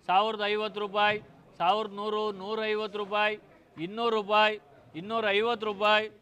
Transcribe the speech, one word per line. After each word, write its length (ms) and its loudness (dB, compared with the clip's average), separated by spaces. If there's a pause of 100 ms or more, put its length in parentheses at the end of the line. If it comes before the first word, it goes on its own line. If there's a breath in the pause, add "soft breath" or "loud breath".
ಸಾವಿರದ 360 2 (100)
ಐವತ್ತು 320 -4
ರೂಪಾಯಿ, 320 2 (420)
ಸಾವಿರದ 420 2
ನೂರು, 220 -2 (180)
ನೂರೈವತ್ತು 600 -4
ರೂಪಾಯಿ, 320 0 (420)
ಇನ್ನೂರು 420 -2
ರೂಪಾಯಿ, 360 4 (400)
ಇನ್ನೂರೈವತ್ತು 720 0
ರೂಪಾಯಿ 420 2 (140)